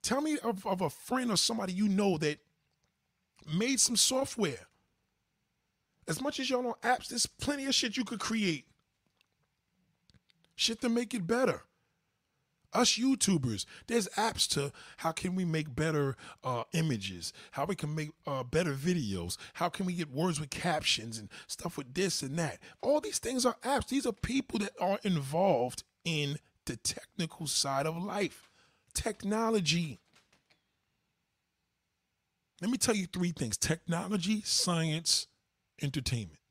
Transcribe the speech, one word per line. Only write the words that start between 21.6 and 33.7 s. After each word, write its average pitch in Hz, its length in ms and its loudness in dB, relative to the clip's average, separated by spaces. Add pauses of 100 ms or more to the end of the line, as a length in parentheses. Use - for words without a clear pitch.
with 127 160 -10
this 180 300 0
and 139 160 -4
that. 143 200 -2 (220)
All 285 180 4
these 415 200 -4
things 247 260 0
are 240 180 2
apps. 262 260 0
These 262 180 0
are 233 40 0
people - 480 -2
that 208 220 -2
are 196 220 2
involved 151 800 2 (200)
in 151 360 -2 (260)
the 123 100 -6
technical - 680 -6
side 139 400 0
of 160 100 -2
life. 185 540 -4 (460)
Technology. 196 1040 0 (2500)
Let 202 120 -2
me 262 60 0
tell 226 180 4
you 190 100 0
three 175 280 0
things. 113 220 -2
Technology, 180 840 0